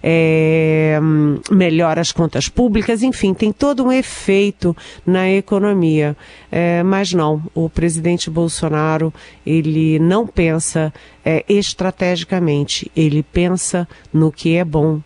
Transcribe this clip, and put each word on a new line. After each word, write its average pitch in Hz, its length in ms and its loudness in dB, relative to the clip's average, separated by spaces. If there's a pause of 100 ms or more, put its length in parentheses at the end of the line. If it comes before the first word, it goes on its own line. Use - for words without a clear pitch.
é, 160 960 2 (500)
melhora 170 520 2
as 165 100 -2
contas - 380 -2
públicas, 226 560 0
enfim, 233 280 0
tem 214 200 0
todo 277 320 0
um 254 80 2
efeito 196 840 0 (300)
na 185 240 2
economia. 190 880 0 (340)
É, 170 320 0
mas 190 300 0
não, 156 280 0 (140)
o 165 160 -2
presidente 165 580 -2
Bolsonaro, 160 880 -2 (320)
ele 156 540 2
não 190 260 2
pensa, 160 680 -2 (320)
é, 160 240 0
estrategicamente, 180 1500 -2
ele 151 260 0
pensa 175 640 -2 (260)
no 156 200 2
que 165 240 -2
é 180 80 0
bom 156 420 0